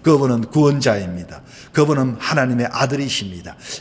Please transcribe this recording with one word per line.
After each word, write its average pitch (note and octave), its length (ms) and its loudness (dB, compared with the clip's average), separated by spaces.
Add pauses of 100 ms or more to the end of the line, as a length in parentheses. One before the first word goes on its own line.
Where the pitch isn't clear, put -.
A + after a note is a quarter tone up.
그분은 C3+ 480 4
구원자입니다. A2+ 920 0 (320)
그분은 C#3 460 2
하나님의 B2+ 520 0
아들이십니다. B2+ 880 -4 (240)